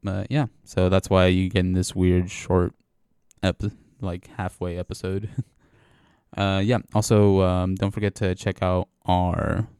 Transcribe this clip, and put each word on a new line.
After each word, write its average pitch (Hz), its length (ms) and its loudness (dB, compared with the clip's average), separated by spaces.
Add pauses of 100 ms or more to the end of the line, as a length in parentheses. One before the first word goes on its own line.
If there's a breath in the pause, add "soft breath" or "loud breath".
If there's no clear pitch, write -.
But 98 260 -4
yeah, 135 180 -2 (180)
so 92 240 0
that's 95 200 2
why 92 180 6
you 92 220 2
get 95 120 0
in 90 100 0
this 92 240 -2
weird 90 340 2
short - 460 -2 (680)
ep-, 95 220 -2 (380)
like, 90 340 -8
halfway 90 420 -6
episode. 95 580 -6
<laughs> - 80 -6 (920 soft breath)
Uh, 98 300 0
yeah. 117 140 2 (160)
Also, 104 480 4
um, 90 320 0
don't 98 160 -2
forget 101 240 -4
to 92 180 -2
check - 300 -4
out 90 260 0 (160)
our 90 640 0 (120)